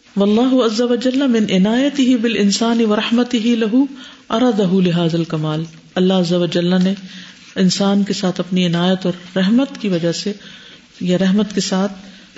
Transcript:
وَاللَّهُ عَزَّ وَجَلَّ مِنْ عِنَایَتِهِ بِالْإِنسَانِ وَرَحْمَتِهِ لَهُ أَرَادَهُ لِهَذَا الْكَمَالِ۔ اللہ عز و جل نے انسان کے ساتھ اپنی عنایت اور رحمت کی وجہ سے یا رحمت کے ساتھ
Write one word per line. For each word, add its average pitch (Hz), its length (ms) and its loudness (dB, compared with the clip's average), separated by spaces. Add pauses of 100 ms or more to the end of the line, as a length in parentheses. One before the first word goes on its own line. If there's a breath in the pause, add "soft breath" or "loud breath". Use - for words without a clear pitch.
(180)
وَاللَّهُ 233 460 2
عَزَّ 226 200 0
وَجَلَّ 247 400 0
مِنْ 226 280 2
عِنَایَتِهِ 247 680 2
بِالْإِنسَانِ 226 640 0
وَرَحْمَتِهِ 233 720 0
لَهُ 233 300 2 (440 loud breath)
أَرَادَهُ 214 520 2
لِهَذَا 170 380 0
الْكَمَالِ۔ 156 460 -4 (300)
اللہ 185 180 2
عز 180 200 2
و 175 120 0
جل 175 380 0
نے 190 100 0 (640 loud breath)
انسان 196 480 2
کے 196 100 -4
ساتھ 180 260 -4
اپنی 180 260 -2
عنایت 180 400 0
اور - 320 -6
رحمت 233 440 0
کی 220 60 -4
وجہ 170 240 0
سے 202 220 -6 (680 loud breath)
یا 180 160 0
رحمت 196 380 0
کے 196 60 -2
ساتھ 190 300 -2 (460 loud breath)